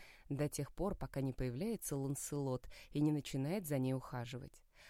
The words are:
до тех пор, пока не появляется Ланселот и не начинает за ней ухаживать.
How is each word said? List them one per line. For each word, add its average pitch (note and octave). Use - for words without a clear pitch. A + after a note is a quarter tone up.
до C#3+
тех -
пор, G3
пока -
не C3
появляется C#3+
Ланселот C3+
и D3
не D3+
начинает D3+
за D3
ней C3
ухаживать. B2